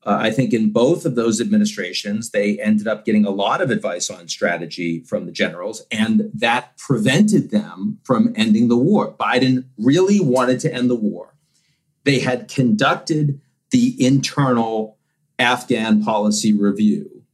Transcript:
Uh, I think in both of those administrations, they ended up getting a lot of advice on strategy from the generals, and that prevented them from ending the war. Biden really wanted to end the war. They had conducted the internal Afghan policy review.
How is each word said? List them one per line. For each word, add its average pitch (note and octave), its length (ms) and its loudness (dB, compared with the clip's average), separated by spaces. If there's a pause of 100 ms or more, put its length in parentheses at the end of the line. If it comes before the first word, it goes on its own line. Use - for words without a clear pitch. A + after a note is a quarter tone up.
Uh, G#2 140 0
I A2 120 0
think A#2 220 0
in A2 200 2
both B2+ 320 2
of C#3+ 100 -2
those A2+ 260 0
administrations, G#2 880 -2
they G#2 280 -2
ended G#2+ 300 0
up G#2+ 160 -6
getting G#2+ 200 2
a G2+ 60 -2
lot G2+ 300 -2
of D#3+ 100 -2
advice G2 400 -4
on F2 160 -16
strategy E2+ 760 -6
from F2+ 260 -8
the F2 60 -12
generals, F#2 600 -8
and A2 420 0
that A#2 420 -2
prevented C#3 760 2
them G#2 520 -4
from A#2 320 2
ending A2 320 4
the A#2+ 100 4
war. D#3+ 360 2
Biden B2+ 540 0 (120)
really F3+ 400 4
wanted B2+ 420 2
to B2+ 140 -4
end B2 160 0
the A#2+ 60 0
war. G#2 380 -6 (680)
They C#3 160 2
had B2 300 -4
conducted C#3+ 920 0 (300)
the B2 240 2 (100)
internal B2 920 0 (400)
Afghan A2+ 640 2
policy G#2+ 500 0
review. G2+ 720 0 (100)